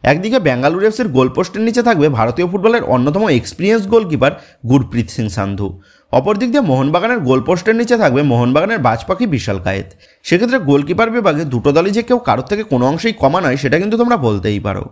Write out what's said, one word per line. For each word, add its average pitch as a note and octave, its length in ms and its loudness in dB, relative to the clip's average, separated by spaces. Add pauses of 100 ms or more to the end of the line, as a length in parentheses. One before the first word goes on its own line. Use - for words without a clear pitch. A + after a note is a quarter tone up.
একদিকে F#3+ 420 2
বেঙ্গালুরু C#3+ 400 0
এফসির A3 220 0
গোলপোস্টের C3 560 0
নিচে A#3 180 0
থাকবে G3 260 2
ভারতীয় B2 400 0
ফুটবলের G#3 460 0
অন্যতম D3 300 0 (140)
এক্সপিরিয়েন্স G3+ 480 -2
গোলকিপার E3 460 2 (380)
গুরপ্রীত A#2+ 400 0
সিং A2+ 160 -6 (100)
সান্ধু, G2+ 320 -4 (440)
অপর C3+ 240 2
দিক A#3+ 140 -2
দিয়ে B3+ 200 2
মোহনবাগানের E3+ 500 0
গোলপোস্টের D#3 600 0
নিচে A#3+ 180 2
থাকবে C#3+ 240 2
মোহনবাগানের C3+ 640 2
বাজপাখি F3+ 400 -2
বিশাল G#2+ 380 -2
কায়েত। F#2+ 240 -4 (360)
সেক্ষেত্রে A#3 340 0 (100)
গোলকিপার F#3+ 420 2
বিভাগে F#3 340 0
দুটো B2+ 280 0
দলই F3 240 2
যে A#3 60 0
কেউ B3 160 0
কারোর B2 320 -2
থেকে G#3 140 -2
কোনো B2+ 220 0
অংশেই E3 340 -2
কমা D3+ 200 2
নয় C#3 220 -2
সেটা C#3+ 160 0
কিন্তু G#3+ 200 -2
তোমরা A#3+ 180 2
বলতেই G#2+ 440 -2
পারো। G2 320 -6